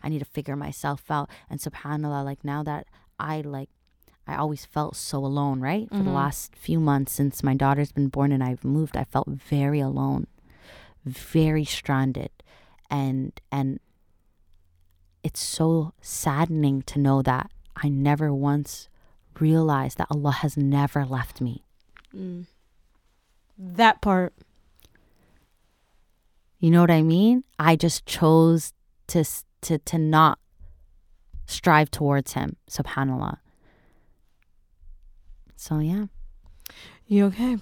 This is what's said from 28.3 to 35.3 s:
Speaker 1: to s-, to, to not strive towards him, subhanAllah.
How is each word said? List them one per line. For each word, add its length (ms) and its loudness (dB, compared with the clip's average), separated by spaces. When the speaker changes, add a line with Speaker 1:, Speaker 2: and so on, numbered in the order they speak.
Speaker 1:
to 120 0
s-, 260 -4
to, 180 -2
to 180 -4
not 420 4
strive 440 2
towards 420 0
him, 220 -4
subhanAllah. 680 -4